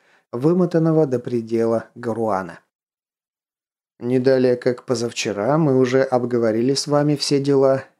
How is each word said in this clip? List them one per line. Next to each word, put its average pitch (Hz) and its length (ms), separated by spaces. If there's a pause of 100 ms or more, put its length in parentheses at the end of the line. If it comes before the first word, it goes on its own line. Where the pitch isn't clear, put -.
(300)
вымотанного 160 760
до 127 120
предела 113 760
Гаруана. 107 640 (1400)
«Не 123 200
далее, 127 380
как 123 280
позавчера, 117 760
мы 139 200
уже 131 240
обговорили 120 720
с - 120
вами 147 300
все 139 240
дела, 135 440 (160)